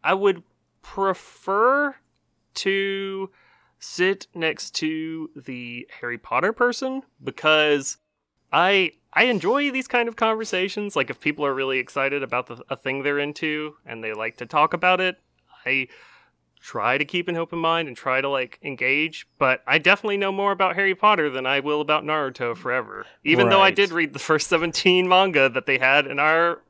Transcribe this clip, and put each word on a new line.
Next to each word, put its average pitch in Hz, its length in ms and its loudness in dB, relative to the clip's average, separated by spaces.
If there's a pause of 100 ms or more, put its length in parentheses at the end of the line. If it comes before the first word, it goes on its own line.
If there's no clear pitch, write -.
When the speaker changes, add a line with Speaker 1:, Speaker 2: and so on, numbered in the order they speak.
Speaker 1:
I 170 100 4
would 190 280 0 (400)
prefer 220 1120 -2 (580)
to 196 760 -4 (480)
sit 190 560 -2
next 160 420 -4
to 160 600 -6
the 123 500 -14 (140)
Harry 120 180 -6
Potter 143 340 0
person 262 500 -2 (200)
because 151 760 2 (540)
I, 180 400 4 (200)
I - 120 4
enjoy 247 460 0
these 262 180 -6
kind 233 200 0
of 226 80 -10
conversations. 208 800 -2
Like, 135 140 0
if 127 100 -10
people 147 240 -2
are 139 100 0
really 135 240 -2
excited 139 440 -2
about 123 240 -4
the, 120 240 -16
a 131 60 -4
thing 135 260 -6
they're 143 160 -2
into 151 560 -6 (100)
and 113 180 -14
they 110 100 -6
like 110 260 -8
to 123 80 -10
talk 156 260 2
about 180 280 2
it, 185 160 -2 (500)
I 131 220 -2 (720)
try 117 380 -2
to 147 60 -2
keep 175 240 -6
an 170 80 -4
open 170 220 -6
mind 165 300 0
and 123 80 -14
try 131 240 -2
to, 139 80 -2
like, 131 340 -4
engage. 139 640 -4 (120)
But 131 280 2
I 139 120 2
definitely 202 380 2
know 196 160 -2
more 196 200 0
about 185 240 0
Harry 196 180 0
Potter 185 340 2
than 131 180 -4
I 139 140 2
will 147 200 -2
about 151 240 0
Naruto 135 520 -4
forever. 107 480 -6 (200)
Even 165 260 4
though 196 100 6
I 196 60 6
Speaker 2:
Right. 190 100 2
Speaker 1:
did 196 160 2
read 165 220 -2
the 139 40 -10
first 151 300 0
seventeen 180 600 2
manga 185 420 4
that 123 160 -4
they 135 120 2
had 135 280 4
in 139 120 -6
our 160 520 2